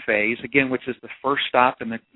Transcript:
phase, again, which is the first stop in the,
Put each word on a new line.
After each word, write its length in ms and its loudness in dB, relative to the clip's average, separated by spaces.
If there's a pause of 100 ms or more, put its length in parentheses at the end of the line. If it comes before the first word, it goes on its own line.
phase, 380 0
again, 260 0
which 180 -4
is 140 -6
the 60 -20 (160)
first 240 -2
stop 340 4
in 80 -8
the, 100 -8 (160)